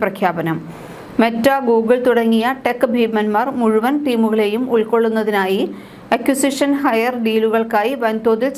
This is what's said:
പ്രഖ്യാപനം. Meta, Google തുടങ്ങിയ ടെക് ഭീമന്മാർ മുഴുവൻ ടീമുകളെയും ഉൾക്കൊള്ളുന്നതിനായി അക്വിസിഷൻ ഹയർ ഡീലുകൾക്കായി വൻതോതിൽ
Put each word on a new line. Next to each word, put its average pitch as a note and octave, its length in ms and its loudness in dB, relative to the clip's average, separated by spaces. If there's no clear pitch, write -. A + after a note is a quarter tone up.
പ്രഖ്യാപനം. E3+ 560 -2
Meta, A#3 340 2
Google A#3 400 4
തുടങ്ങിയ A3+ 360 2
ടെക് A#3+ 280 -2
ഭീമന്മാർ A3 560 0
മുഴുവൻ A3 440 2
ടീമുകളെയും A3 580 2
ഉൾക്കൊള്ളുന്നതിനായി A3 880 0
അക്വിസിഷൻ C4+ 560 0
ഹയർ A#3+ 320 0
ഡീലുകൾക്കായി A3 760 0
വൻതോതിൽ A3+ 540 0